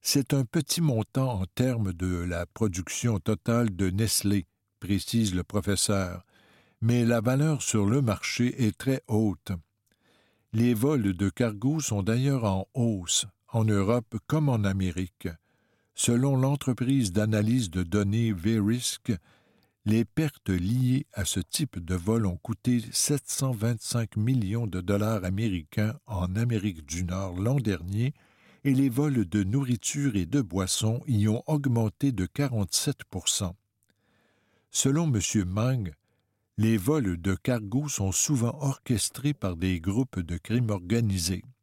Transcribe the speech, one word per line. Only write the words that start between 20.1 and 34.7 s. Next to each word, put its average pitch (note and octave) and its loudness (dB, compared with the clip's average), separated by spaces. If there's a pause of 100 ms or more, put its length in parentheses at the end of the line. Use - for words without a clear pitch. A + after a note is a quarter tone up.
liées B2 0
à G2+ -4
ce - -2
type - -6
de F2 -6
vol G#2 0
ont F2+ -2
coûté A#2 -2
sept - -2
cent C3+ -2
vingt-cinq A2+ -2
millions A2+ 0
de F#2 -4
dollars G2+ 0
américains G#2 -2
en F#2 -2
Amérique G#2 -2
du E2 -4
Nord F2+ -4
l'an B2 2
dernier G#2 -2 (500)
et C#3 4
les C3+ 4
vols C3 2
de G2+ 2
nourriture B2+ 0
et F#2 2
de C#3 0
boissons G2 -2
y A2 4
ont G#2+ 0
augmenté C3+ 0
de F#2+ -2
quarante-sept B2 -2
pour - -4
cent. F#2+ -2 (1160)